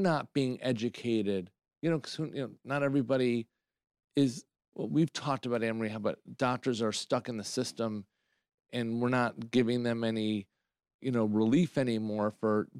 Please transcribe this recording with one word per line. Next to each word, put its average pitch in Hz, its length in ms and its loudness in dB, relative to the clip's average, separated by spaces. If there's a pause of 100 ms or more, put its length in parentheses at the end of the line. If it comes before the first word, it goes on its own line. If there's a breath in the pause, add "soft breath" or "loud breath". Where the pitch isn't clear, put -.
(120)
not 135 220 -2
being 131 280 0
educated. 110 920 -2 (300)
You 160 80 -2
know, 160 120 0
'cause - 140 -12
who, 156 100 -4
you 131 160 -8
know, 120 100 -6 (140)
not 143 180 -2
everybody 127 640 2 (680)
is, 135 260 2 (320)
well, 113 140 -6
we've 151 240 2
talked 139 320 -4
about, 120 180 -2
Anne 113 140 0
Marie, 110 100 0
how 107 160 -6
about 104 160 -2 (160)
doctors 123 460 0
are 110 100 2
stuck - 380 -2
in 117 80 -6
the 98 80 -8
system 113 600 -4 (680)
and 117 280 -2
we're 123 80 2
not 117 420 0
giving 123 320 4
them 117 180 0
any, 107 460 0 (540)
you 127 100 -2
know, 117 140 2
relief 113 520 2
anymore 110 540 0
for 107 380 0 (100)